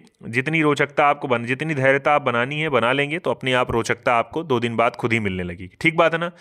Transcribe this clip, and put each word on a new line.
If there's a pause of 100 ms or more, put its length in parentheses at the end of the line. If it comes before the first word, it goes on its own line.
(240)
जितनी
रोचकता
आपको
बन-,
जितनी
धैर्यता
आप
बनानी
है,
बना
लेंगे,
तो
अपने
आप
रोचकता
आपको
दो
दिन
बाद
खुद
ही
मिलने
लगेगी।
ठीक
बात
है
ना?